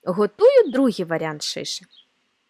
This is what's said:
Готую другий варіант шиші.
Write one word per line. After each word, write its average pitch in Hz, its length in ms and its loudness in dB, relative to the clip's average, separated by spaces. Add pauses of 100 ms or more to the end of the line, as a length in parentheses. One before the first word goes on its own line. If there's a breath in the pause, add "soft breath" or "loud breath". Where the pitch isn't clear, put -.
Готую 349 640 2
другий 247 320 0
варіант 160 380 -6
шиші. - 440 -10 (640)